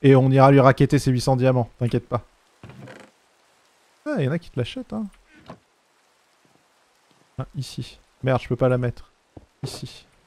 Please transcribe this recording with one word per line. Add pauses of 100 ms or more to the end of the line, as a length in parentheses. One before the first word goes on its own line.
Et
on
ira
lui
racketter
ses
huit
cents
diamants. (120)
T'inquiète
pas. (1800)
Ah,
y
en
a
qui
te
l'achètent,
hein. (2250)
Ah,
ici. (240)
Merde,
je
peux
pas
la
mettre. (520)
Ici. (220)